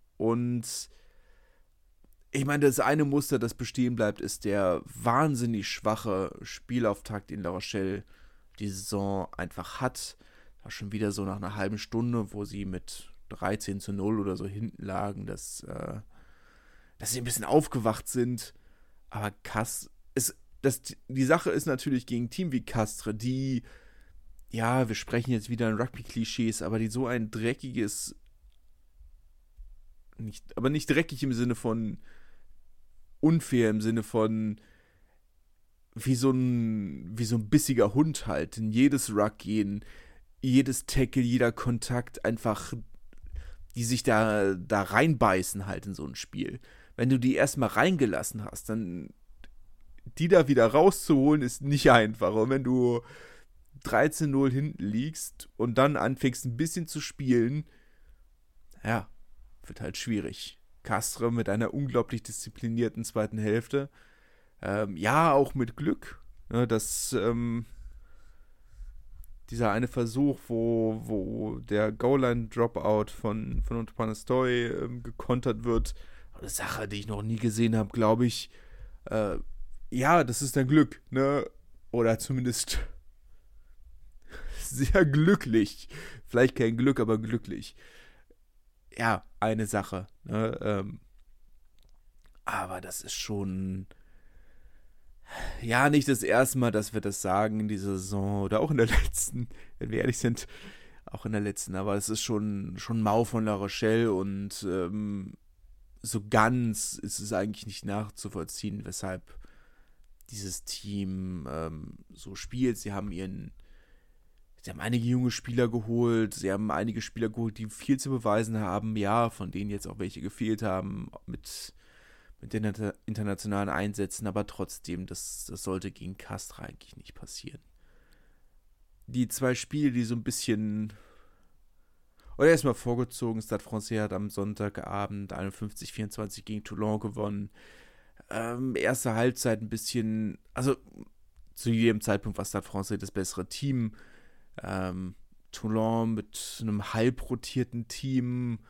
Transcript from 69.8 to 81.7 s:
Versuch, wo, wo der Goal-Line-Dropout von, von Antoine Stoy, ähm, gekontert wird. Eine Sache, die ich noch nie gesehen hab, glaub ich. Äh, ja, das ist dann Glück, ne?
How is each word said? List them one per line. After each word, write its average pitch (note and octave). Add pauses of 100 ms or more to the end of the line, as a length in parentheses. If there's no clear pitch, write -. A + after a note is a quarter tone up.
Versuch, B2+
wo, A2+
wo A2
der G#2+
Goal-Line-Dropout A#2
von, A2+
von -
Antoine A2
Stoy, B2
ähm, A#2+
gekontert A#2
wird. A#2 (380)
Eine -
Sache, -
die G2+
ich G2+
noch G#2
nie A2
gesehen A2+
hab, G#2+
glaub A2+
ich. - (560)
Äh, G#2 (540)
ja, D3
das A#2+
ist C3+
dann C3+
Glück, D3
ne? C3+ (400)